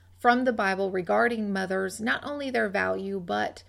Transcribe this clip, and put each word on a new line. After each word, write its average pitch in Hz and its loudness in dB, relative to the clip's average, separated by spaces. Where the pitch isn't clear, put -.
from 247 4
the 254 4
Bible 196 0
regarding 208 0
mothers, 190 -2
not 240 -2
only 285 -6
their 226 0
value, 190 -2
but 180 -4